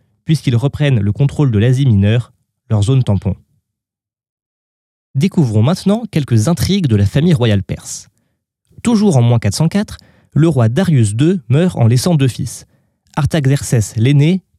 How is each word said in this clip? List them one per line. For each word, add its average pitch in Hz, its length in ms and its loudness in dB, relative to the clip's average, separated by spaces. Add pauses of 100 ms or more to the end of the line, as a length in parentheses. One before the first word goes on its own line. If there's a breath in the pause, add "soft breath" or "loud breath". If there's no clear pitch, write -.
(240)
puisqu'ils 143 320 -2
reprennent 135 460 -2
le 101 100 -2
contrôle 139 400 0
de 101 80 0
l'Asie 127 260 0
mineure, 107 480 0 (340)
leur 107 140 -2
zone 127 220 0
tampon. 95 320 -2 (1800)
Découvrons 135 500 0
maintenant 190 480 0
quelques 123 380 0
intrigues 175 380 0
de 110 100 2
la 101 80 2
famille 147 280 2
royale 104 300 0
perse. - 460 -12 (760)
Toujours 208 320 2
en 123 60 4
moins 117 180 2
quatre - 160 -2
cent 160 140 0
quatre, - 260 -4 (380 soft breath)
le 156 160 2
roi 123 180 0
Darius 123 480 0
deux 165 320 0
meurt 165 300 0
en 120 100 2
laissant 131 280 0
deux 139 120 2
fils, - 380 -8 (500)
Artaxerxès 135 800 -2
l'aîné 147 480 2 (160)